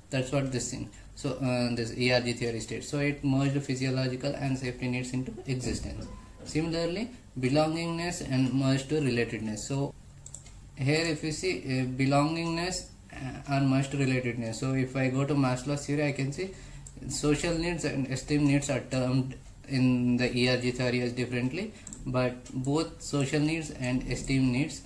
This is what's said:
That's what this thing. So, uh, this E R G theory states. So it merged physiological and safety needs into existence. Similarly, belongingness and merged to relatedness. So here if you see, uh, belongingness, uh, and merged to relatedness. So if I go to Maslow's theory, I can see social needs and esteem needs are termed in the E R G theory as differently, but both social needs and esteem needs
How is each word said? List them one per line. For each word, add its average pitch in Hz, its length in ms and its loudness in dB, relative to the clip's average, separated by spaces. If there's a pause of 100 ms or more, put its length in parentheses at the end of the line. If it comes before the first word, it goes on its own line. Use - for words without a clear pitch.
That's 131 220 -2
what 135 200 0
this 120 200 -2
thing. 113 180 -6 (260)
So, - 180 -2
uh, 123 420 0
this 113 200 -2
E 123 160 4
R 123 80 6
G 120 140 0
theory 117 260 -2
states. - 300 -6
So 147 100 0
it 143 240 0
merged 139 380 4
physiological 131 720 -2
and 135 240 -2
safety 127 300 -4
needs 123 260 -2
into 127 180 -4 (140)
existence. 110 640 -4 (380)
Similarly, 170 680 0 (280)
belongingness 165 880 0
and 131 240 2
merged 135 380 2
to 156 60 2
relatedness. 117 640 0
So 139 340 -2 (840)
here 151 300 2
if 160 180 -2
you 156 80 -2
see, 180 280 -2
uh, 131 260 0
belongingness, 160 1000 2 (260)
uh, 139 420 -6
and 139 140 4
merged 135 220 4
to 147 60 0
relatedness. 123 580 0
So 135 180 -2
if 131 220 0
I 131 140 2
go 135 160 2
to 143 100 2
Maslow's 139 500 0
theory, 147 220 0
I 139 60 0
can 135 180 -2
see 185 200 -6 (560)
social 151 500 2
needs 170 280 0
and 135 220 -2
esteem 147 380 0
needs 139 240 4
are 127 120 0
termed 127 540 0 (320)
in 123 500 4
the 123 180 2
E 123 140 4
R 127 80 4
G 123 140 0
theory 123 300 2
as 120 120 0
differently, 127 600 -2 (320)
but 127 300 0 (160)
both 143 500 0
social 147 400 2
needs 156 300 0
and 127 380 -2
esteem 131 420 2
needs 139 340 0